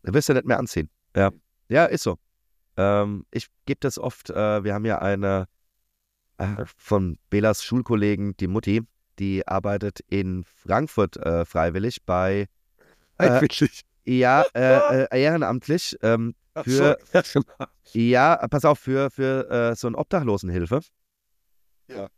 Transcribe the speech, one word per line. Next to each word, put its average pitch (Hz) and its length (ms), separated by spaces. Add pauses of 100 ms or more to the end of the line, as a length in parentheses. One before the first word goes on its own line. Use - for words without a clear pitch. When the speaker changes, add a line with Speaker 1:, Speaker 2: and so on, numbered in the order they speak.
Speaker 1:
Da 95 100
wirst 147 160
du 143 40
nicht 127 120
mehr 120 140
anziehen. 87 300 (260)
Ja. 98 160 (380)
Ja, 156 160
ist - 180
so. 90 140 (600)
Ähm, 101 540
ich - 160 (180)
geb 139 160
das 135 160
oft, - 320
äh, 104 340
wir 101 100
haben 104 120
ja 107 140
eine, 98 480 (920)
äh, 104 280 (120)
von 95 400 (120)
Belas 104 340
Schulkollegen, 104 760
die 95 100
Mutti, 104 340 (380)
die 98 280
arbeitet 101 600
in 92 340
Frankfurt, 104 760
äh, 85 280
freiwillig 87 600
bei, 95 420 (680)
äh, - 100
Speaker 2:
Freiwillig? 135 560 (220)
Speaker 1:
ja, 127 380 (100)
äh, 131 520
Speaker 2:
<laughs> - 0
Speaker 1:
äh, 127 160
ehrenamtlich, 147 800
ähm, 113 340 (180)
Speaker 2:
Ach - 120
Speaker 1:
für, 139 320 (160)
Speaker 2:
so. 165 320
<laughs> - 480
Speaker 1:
ja, 123 540
pass 147 180
auf, 147 140
für, 135 300
für, 131 400
äh, 117 260
so - 120
ein 113 80
Obdachlosenhilfe. 101 840 (1040)
Speaker 2:
Ja. 101 300